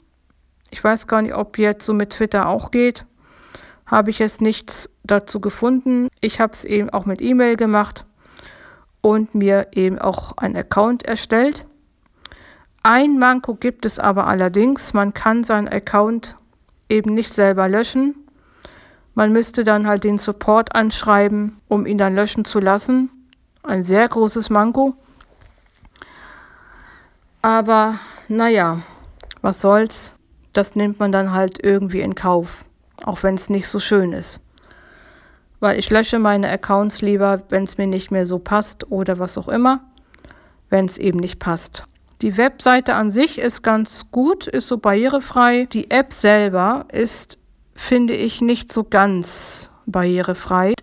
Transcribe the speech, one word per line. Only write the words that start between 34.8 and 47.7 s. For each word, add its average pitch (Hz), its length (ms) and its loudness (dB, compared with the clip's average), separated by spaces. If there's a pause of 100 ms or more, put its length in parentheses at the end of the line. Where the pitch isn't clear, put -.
Weil 202 200 2
ich - 120 -4
lösche 220 280 2
meine 202 300 2
Accounts 202 540 -2
lieber, 196 460 2
wenn's 196 300 -4
mir 196 80 0
nicht 190 240 -4
mehr 185 160 0
so 180 120 -4
passt 208 540 -4
oder 190 260 -2
was 180 180 -8
auch 175 120 -10
immer, 254 320 2 (880)
wenn's 190 280 0
eben 175 200 0
nicht 180 220 -6
passt. - 420 -6 (400)
Die 208 160 -2
Webseite 254 560 2
an 214 160 0
sich 262 280 0
ist - 240 -4
ganz 220 480 -2
gut, 311 360 0
ist - 220 -4
so 240 100 -2
barrierefrei. 240 880 2
Die - 240 -6
App 269 240 2
selber 208 760 2
ist, - 460 -6 (380)